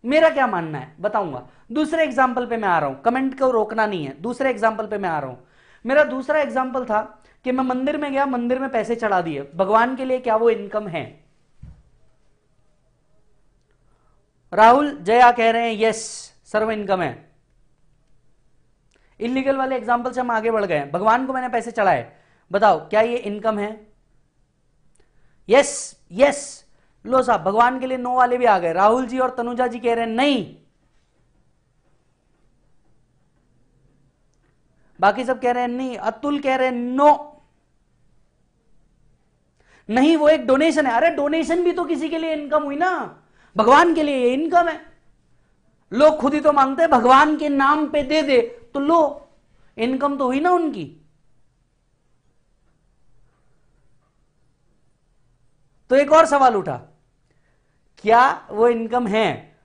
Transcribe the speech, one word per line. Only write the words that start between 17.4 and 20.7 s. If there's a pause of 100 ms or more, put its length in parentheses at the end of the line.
इलीगल
वाले
एग्जांपल
से
हम
आगे
बढ़
गए,